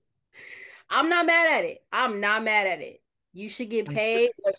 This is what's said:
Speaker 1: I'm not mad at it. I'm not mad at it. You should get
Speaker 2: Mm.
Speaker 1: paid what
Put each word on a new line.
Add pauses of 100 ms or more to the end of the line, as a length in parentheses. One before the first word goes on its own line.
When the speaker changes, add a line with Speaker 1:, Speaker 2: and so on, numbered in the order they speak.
(880)
Speaker 1:
I'm
not
mad
at
it. (120)
I'm
not
mad
at
it. (320)
You
should
get
Speaker 2:
Mm.
Speaker 1:
paid
what